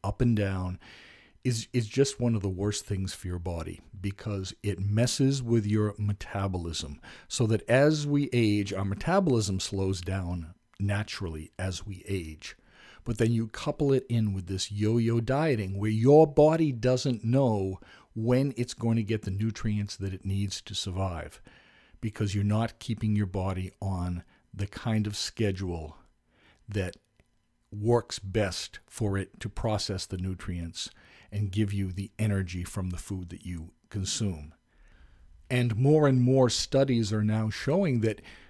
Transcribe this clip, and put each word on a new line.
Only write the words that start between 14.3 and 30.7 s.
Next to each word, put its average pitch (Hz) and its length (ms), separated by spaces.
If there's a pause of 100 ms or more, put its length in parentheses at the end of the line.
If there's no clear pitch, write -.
with 92 140
this 95 260
yo-yo 113 480
dieting 113 580
where 107 100
your 135 380
body 151 460
doesn't 127 500
know 110 560 (340)
when 127 440
it's 117 160
going 117 240
to 113 60
get 107 180
the 98 100
nutrients 104 640
that 95 180
it 95 120
needs 98 380
to 98 120
survive 92 680 (600)
because 104 340
you're 101 80
not 107 360
keeping 107 360
your 104 100
body 92 460 (100)
on 90 420 (300)
the 95 140
kind 107 400
of 104 80
schedule 92 800 (720)
that 98 300 (760)
works 110 480
best 98 680
for 98 320
it - 220
to - 80
process 104 580
the 92 120
nutrients 87 720 (400)